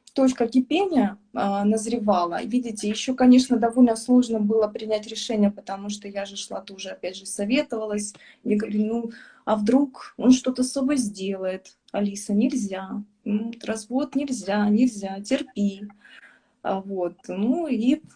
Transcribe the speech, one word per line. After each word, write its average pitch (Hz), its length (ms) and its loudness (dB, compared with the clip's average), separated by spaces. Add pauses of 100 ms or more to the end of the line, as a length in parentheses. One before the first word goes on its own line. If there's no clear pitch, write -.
(120)
точка 254 340 2
кипения, 262 720 2 (160)
а, 202 300 0
назревала. 208 720 0
И 180 120 -6
видите, 226 400 -4
ещё, 220 260 -4
конечно, 254 440 6
довольно 233 380 4
сложно 226 420 2
было 214 300 2
принять 214 400 -4
решение, 214 420 0
потому 202 380 -10
что 208 200 -8
я 202 160 -8
же 202 120 -14
шла 190 240 -10
тоже, 190 300 -14
опять 190 260 -8
же, 196 100 -16
советовалась. 214 880 -2 (300)
Я 208 120 2
говорю, 214 300 0
ну, 233 240 -4 (340)
а 220 120 2
вдруг 262 600 0
он 247 160 4
что-то 254 300 2
с 254 100 -2
собой 277 260 0
сделает? 190 800 -6 (160)
Алиса, 202 420 -2
нельзя. 202 680 -2 (220)
Ну, 208 220 -2
вот 233 180 -12
развод 240 500 -4
нельзя, 208 540 -2
нельзя, 208 520 0
терпи. 202 600 -4 (800)
А, 190 180 -2
вот. 190 340 -4 (140)
Ну, 240 380 0
и 254 340 0 (160)